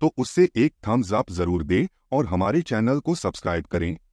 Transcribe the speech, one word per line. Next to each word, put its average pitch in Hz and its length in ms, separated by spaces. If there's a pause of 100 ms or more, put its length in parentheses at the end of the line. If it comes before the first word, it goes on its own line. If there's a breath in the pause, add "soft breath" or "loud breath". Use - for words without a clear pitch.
तो 156 180
उससे 175 380
एक 139 180 (140)
थम्स 107 240
अप 113 180
जरूर 87 320
दें 85 240 (260)
और 135 140
हमारे 95 360
चैनल 123 380
को 170 140
सब्सक्राइब 87 500
करें। 85 340 (140)